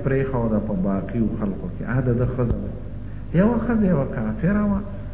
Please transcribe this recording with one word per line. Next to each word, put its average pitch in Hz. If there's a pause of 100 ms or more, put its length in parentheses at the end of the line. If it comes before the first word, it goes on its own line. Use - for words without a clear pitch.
پرېښوده 127 (100)
په 104
باقیو 98 (140)
خلقو 95 (100)
کې. -
هغه 127
د 123
ده 120
ښځه 117
وه. 98 (640)
یوه 220
ښځه 220
یوه 151 (100)
کافره 160
وه، 196 (340)